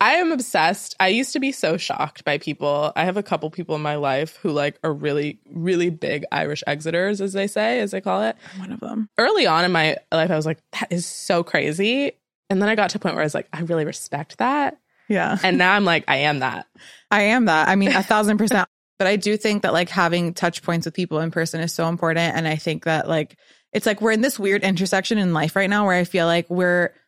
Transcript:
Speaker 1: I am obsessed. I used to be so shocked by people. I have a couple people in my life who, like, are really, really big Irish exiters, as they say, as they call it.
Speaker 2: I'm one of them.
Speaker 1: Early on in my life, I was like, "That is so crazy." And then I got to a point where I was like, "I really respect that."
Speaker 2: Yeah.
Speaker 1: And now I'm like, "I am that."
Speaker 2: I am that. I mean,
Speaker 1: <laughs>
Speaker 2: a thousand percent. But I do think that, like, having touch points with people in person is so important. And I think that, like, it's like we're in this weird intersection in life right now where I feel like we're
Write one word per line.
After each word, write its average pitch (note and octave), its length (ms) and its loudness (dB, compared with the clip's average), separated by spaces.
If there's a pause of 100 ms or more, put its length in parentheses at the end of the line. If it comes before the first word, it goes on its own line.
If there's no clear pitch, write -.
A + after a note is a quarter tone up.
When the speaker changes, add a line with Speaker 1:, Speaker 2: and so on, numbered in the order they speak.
Speaker 1:
I A#3+ 140 6
am F4 160 2
obsessed. G3 680 0
I F#3+ 100 4
used A#3+ 240 0
to D4+ 60 -2
be C4+ 120 -2
so E3 260 -2
shocked - 480 -6
by D3 120 0
people. D3 580 -2
I E3 100 2
have F#3 120 -2
a G3+ 60 -4
couple D#3+ 260 -4
people D#3+ 260 -6
in D3+ 60 -4
my D3+ 140 -2
life C#3+ 460 -2
who, F3+ 100 -2
like, D3 320 -2
are D#3+ 100 -2
really, D3 460 -4 (100)
really F3 400 -2
big D#3 420 -6
Irish - 360 -4
exiters, E3+ 540 -2
as F#3+ 120 -6
they G3 140 -2
say, A3 320 -2
as G3+ 120 -4
they G3 100 -6
call F#3+ 220 -2
it. A3+ 120 -4 (200)
Speaker 2:
I'm F#3+ 40 -14
one F#3+ 120 -12
of - 80 -12
them. - 280 -8 (100)
Speaker 1:
Early D4+ 300 4
on E3 180 4
in F3+ 60 2
my D#3 260 2 (140)
life, D#3+ 200 2
I D#3+ 40 2
was D#3 100 0
like, D#3 140 -4 (200)
"That - 120 -6
is F3 140 -4
so - 380 -2
crazy." G3 680 0 (380)
And F#3+ 100 2
then G#3 60 2
I G#3+ 80 2
got G3+ 160 0
to A3 60 -6
a - 20 -6
point F3 160 -2
where - 60 -2
I D#3 40 2
was D3 100 -2
like, - 180 -4
"I D#3+ 80 -6
really E3 240 -2
respect - 540 -10
that." C4+ 380 0 (300)
Speaker 2:
Yeah. F#3+ 360 0
Speaker 1:
And F3+ 140 2
now F3+ 160 6
I'm G3+ 120 4
like, E3 220 2
"I C3+ 100 2
am D3 220 2
that." B2 260 -4 (460)
Speaker 2:
I G#3 100 4
am A3+ 240 4
that. D#3 240 4
I F#3+ 60 6
mean, G3 160 4
Speaker 1:
<laughs> - 40 2
Speaker 2:
a G3 80 2
thousand G#3+ 340 2
percent. G#3 300 2 (300)
But F#3+ 100 2
I G3+ 80 4
do G3+ 220 0
think G#3 240 0
that, F3+ 100 0
like, F3 160 2
having F3 460 0
touch - 280 -2
points E3+ 240 -2
with E3 80 -8
people E3 260 -2
in E3 120 -2
person E3 300 -4
is E3 100 -4
so E3 160 -2
important. E3+ 480 0
And D#3+ 100 -2
I D#3 120 -2
think D#3 260 -6
that, D#3+ 240 0
like, D#3 300 -2 (340)
it's G#3+ 140 -2
like G#3+ 160 0
we're A3 100 2
in A3 100 2
this B3+ 160 0
weird G3 260 0
intersection F#3+ 560 0
in F#3 140 2
life D#3 220 0
right G3 140 2
now G#3 160 2
where F#3 100 2
I F3+ 80 2
feel F3 220 0
like E3+ 240 2
we're F3 420 2 (160)